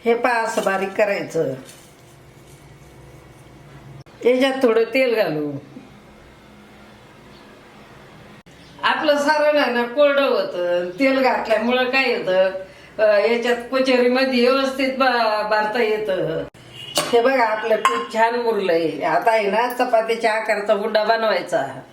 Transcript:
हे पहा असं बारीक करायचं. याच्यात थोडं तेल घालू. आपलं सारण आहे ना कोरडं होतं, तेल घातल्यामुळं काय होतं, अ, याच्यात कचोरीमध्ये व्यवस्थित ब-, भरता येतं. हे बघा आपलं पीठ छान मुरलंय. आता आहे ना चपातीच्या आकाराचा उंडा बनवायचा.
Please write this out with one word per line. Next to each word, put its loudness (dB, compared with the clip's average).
हे 2
पहा 0
असं -2
बारीक -2
करायचं. -2
याच्यात 2
थोडं 4
तेल 0
घालू. -2
आपलं 2
सारण 2
आहे 2
ना 0
कोरडं 2
होतं, -2
तेल 2
घातल्यामुळं 0
काय 0
होतं, 0
अ, 4
याच्यात 2
कचोरीमध्ये 2
व्यवस्थित 0
ब-, 0
भरता 0
येतं. -2
हे 2
बघा 2
आपलं -2
पीठ -2
छान 0
मुरलंय. -2
आता 2
आहे 0
ना 0
चपातीच्या 0
आकाराचा -2
उंडा 0
बनवायचा. -2